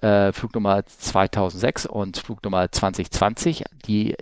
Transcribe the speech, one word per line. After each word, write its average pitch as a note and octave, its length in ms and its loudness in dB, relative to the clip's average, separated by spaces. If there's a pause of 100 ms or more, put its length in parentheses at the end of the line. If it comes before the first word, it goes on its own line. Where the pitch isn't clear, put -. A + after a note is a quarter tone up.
äh, G2+ 300 4
Flugnummer G2+ 540 -2
zweitausendsechs F#2+ 960 0
und G2 320 -6
Flugnummer F#2+ 560 -2
zwanzig - 380 -2
zwanzig, A#2 540 0 (200)
die G#2+ 380 0